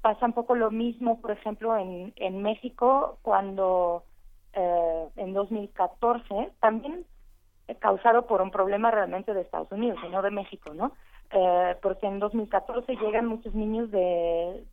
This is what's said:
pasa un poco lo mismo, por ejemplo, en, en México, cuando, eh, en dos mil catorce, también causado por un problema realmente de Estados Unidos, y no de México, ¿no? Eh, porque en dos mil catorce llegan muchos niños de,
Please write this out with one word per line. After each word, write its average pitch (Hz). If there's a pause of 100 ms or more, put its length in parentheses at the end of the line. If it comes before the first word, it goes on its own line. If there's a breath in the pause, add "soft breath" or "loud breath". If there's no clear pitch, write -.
pasa 220
un 233
poco 240
lo 226
mismo, 233
por 226
ejemplo, 220
en, 185
en 190
México, 247
cuando, 190 (500)
eh, 170
en 190
dos 196
mil 208
catorce, 233 (100)
también 277 (760)
causado 226
por 202
un 190
problema 202
realmente 202
de 190
Estados 165
Unidos, 220
y 175
no 185
de 196
México, 202
¿no? 214 (400 soft breath)
Eh, 180
porque 196
en 196
dos 208
mil 214
catorce 240
llegan 214
muchos 226
niños 220
de, 175